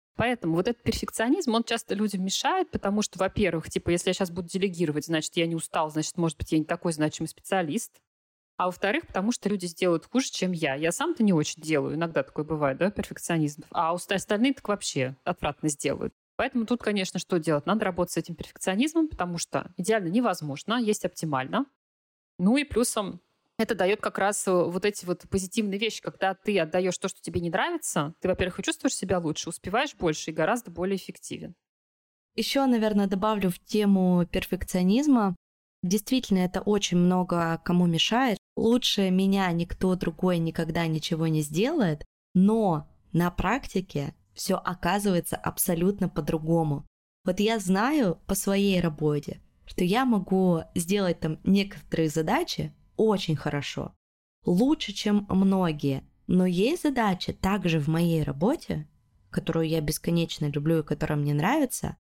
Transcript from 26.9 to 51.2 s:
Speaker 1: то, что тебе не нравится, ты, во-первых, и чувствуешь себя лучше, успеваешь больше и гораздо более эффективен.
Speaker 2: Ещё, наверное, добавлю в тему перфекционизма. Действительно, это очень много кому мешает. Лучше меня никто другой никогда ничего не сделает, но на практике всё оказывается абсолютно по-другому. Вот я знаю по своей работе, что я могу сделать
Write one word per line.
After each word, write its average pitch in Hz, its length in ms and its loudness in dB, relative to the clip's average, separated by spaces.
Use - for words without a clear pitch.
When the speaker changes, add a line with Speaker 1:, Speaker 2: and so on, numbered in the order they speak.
Speaker 1:
то, 190 100 -6
что - 140 -10
тебе 175 180 -4
не 170 100 -2
нравится, 208 720 -2
ты, 185 80 -2
во-первых, 180 320 -2
и - 40 -10
чувствуешь - 320 -2
себя 190 220 -2
лучше, 160 320 -4
успеваешь 226 460 -4
больше 160 360 -2
и - 20 -10
гораздо 180 380 0
более 185 240 -2
эффективен. 170 580 -12
Speaker 2:
Ещё, 269 300 2
наверное, 214 420 4
добавлю 202 420 0
в - 100 -6
тему 185 720 4
перфекционизма. 196 1080 2
Действительно, 208 560 2
это 185 220 0
очень 202 360 2
много 175 640 2
кому 175 220 4
мешает. 208 520 2
Лучше 226 540 2
меня 190 420 2
никто 175 440 0
другой 180 420 0
никогда 165 500 -2
ничего 160 400 -2
не 156 140 2
сделает, 180 600 0
но 190 540 4
на 175 180 2
практике 185 840 -4
всё - 300 0
оказывается 180 720 0
абсолютно 180 720 0
по-другому. 156 800 -2
Вот 185 160 -2
я 226 200 2
знаю 196 640 2
по 202 80 -2
своей 196 460 2
работе, 151 600 -2
что - 180 0
я 214 220 4
могу 185 540 2
сделать 180 460 0